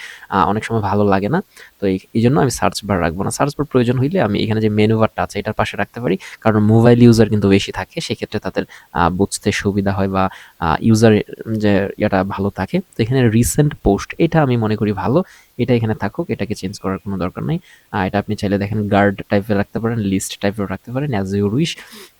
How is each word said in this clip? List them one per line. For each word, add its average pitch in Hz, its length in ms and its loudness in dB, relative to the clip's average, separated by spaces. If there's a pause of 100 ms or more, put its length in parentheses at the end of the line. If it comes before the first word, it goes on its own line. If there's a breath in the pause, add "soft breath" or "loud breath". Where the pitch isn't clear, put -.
(300 loud breath)
আহ, 92 200 2
অনেক 107 160 -2
সময় 113 160 -2
ভালো 101 240 0
লাগে 98 240 0
না, 170 140 0 (360 loud breath)
তো 101 80 -2
এই, 95 120 0 (140)
এই 117 80 0
জন্য 127 180 4
আমি 139 120 2
সার্চ - 340 -4
বার 98 160 0
রাখবো 85 220 -2
না। 107 80 -4
সার্চ 143 260 -2
বার 143 80 -4
প্রয়োজন 123 340 0
হইলে 165 220 0
আমি 104 180 0
এখানে 110 220 -2
যে 110 80 2
মেনু 110 300 2
বারটা 110 240 0
আছে 98 160 -6
এটার 107 140 -4
পাশে 107 240 -4
রাখতে 101 220 -6
পারি, 165 180 -2 (240 loud breath)
কারণ 110 180 2
মোবাইল 113 440 6
ইউজার 113 260 8
কিন্তু 104 200 2
বেশি 98 220 2
থাকে, 98 300 -8
সেক্ষেত্রে - 380 -6
তাদের, - 240 -4 (300 loud breath)
আহ, 85 160 2
বুঝতে 95 420 -2
সুবিধা 98 400 -2
হয় 98 160 -2
বা, 95 220 0 (300 loud breath)
আহ, 82 200 0
ইউজার 110 400 6 (340)
যে 101 440 0
ইয়েটা 101 260 0
ভালো 98 260 -4
থাকে। - 300 -4
তো - 240 -4
এখানে 123 260 2
রিসেন্ট 123 440 2 (100)
পোস্ট, - 340 0
এটা 160 240 2
আমি 127 160 2
মনে 107 180 0
করি 104 160 0
ভালো, 113 320 0 (340 soft breath)
এটা 123 160 0
এখানে 113 220 0
থাকুক, - 340 -6
এটাকে 101 260 -6
চেঞ্জ 98 240 -8
করার 95 180 -4
কোনো 98 200 -8
দরকার 90 260 -6
নাই। 151 160 -2 (320 soft breath)
আহ, 101 160 -2
এটা 101 120 -2
আপনি 104 160 -4
চাইলে 101 220 -2
দেখেন 104 300 -4
গার্ড 101 420 2
টাইপের 101 280 0
রাখতে 101 220 -4
পারেন, 113 200 -4
লিস্ট 98 420 -4
টাইপের 101 240 -4
রাখতে 95 260 -10
পারেন, 139 200 -4 (100)
as 95 60 -4
your 101 260 0
wish। 156 200 -2 (460 loud breath)